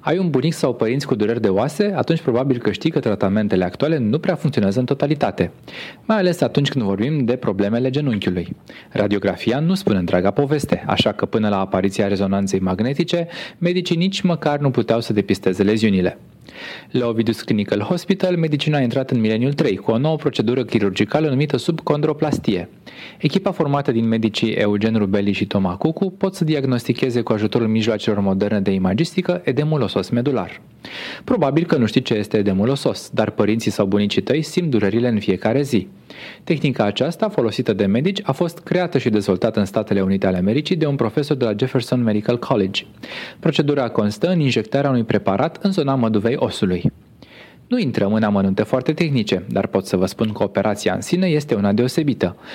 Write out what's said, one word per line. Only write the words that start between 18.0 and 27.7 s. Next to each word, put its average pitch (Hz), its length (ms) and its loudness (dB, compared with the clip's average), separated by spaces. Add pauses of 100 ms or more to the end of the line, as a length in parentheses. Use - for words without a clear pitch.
medicina 151 420 0
a - 20 2
intrat 131 300 0
în 123 100 2
mileniul 110 320 2
trei 139 240 0
cu - 140 -4
o 113 80 4
nouă 156 180 2
procedură 127 480 0
chirurgicală 107 640 0
numită 143 280 0
subcondroplastie. 147 1120 -2 (500)
Echipa 190 320 0
formată 143 420 0
din 113 160 2
medicii 113 440 0
Eugen 104 440 2
Rubeli 101 360 2
și 98 140 -2
Toma 95 300 -2
Cucu 160 340 -2
pot 196 240 -4
să 175 100 -2
diagnosticheze 131 760 0
cu 113 120 0
ajutorul 107 360 0
mijloacelor 110 520 0